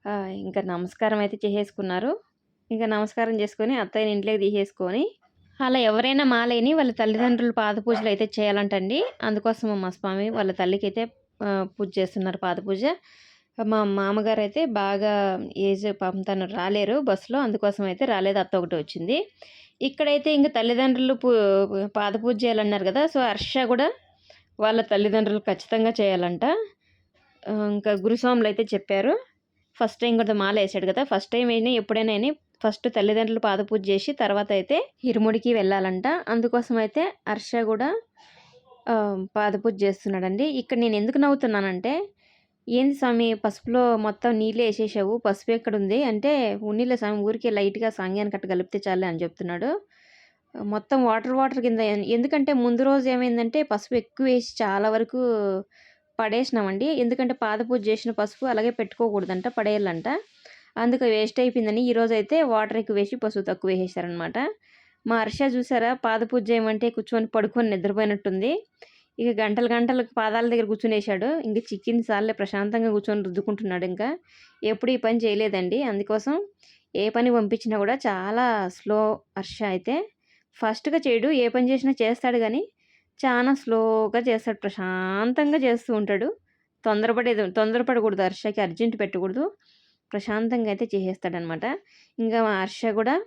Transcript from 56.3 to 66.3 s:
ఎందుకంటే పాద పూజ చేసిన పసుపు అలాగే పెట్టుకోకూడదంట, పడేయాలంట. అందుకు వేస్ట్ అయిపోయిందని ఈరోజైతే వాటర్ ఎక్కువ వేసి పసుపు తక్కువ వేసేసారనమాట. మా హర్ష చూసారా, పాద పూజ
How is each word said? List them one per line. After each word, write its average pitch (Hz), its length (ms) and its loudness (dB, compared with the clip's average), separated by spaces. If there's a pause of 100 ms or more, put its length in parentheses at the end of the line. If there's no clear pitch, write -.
ఎందుకంటే 247 380 0
పాద 214 280 -2
పూజ 240 200 -2
చేసిన 214 300 -2
పసుపు 214 340 -4
అలాగే 233 240 0
పెట్టుకోకూడదంట, 202 760 -2
పడేయాలంట. 208 600 -2 (680)
అందుకు 240 280 2
వేస్ట్ 214 360 2
అయిపోయిందని 240 420 2
ఈరోజైతే 226 600 2
వాటర్ 220 340 0
ఎక్కువ 214 180 -2
వేసి 202 200 0
పసుపు 214 280 -4
తక్కువ 185 260 -4
వేసేసారనమాట. 175 680 -4 (680)
మా 233 100 0
హర్ష 220 320 -2
చూసారా, 240 460 0
పాద 226 300 0
పూజ 240 200 0